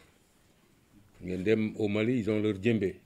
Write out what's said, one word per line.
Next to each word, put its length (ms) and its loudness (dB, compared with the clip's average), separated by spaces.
Ngeen 220 -6
dem 340 2
au 100 0
Mali, 300 0
ils 120 -2
ont 120 2
leur 180 0
djembé. 460 2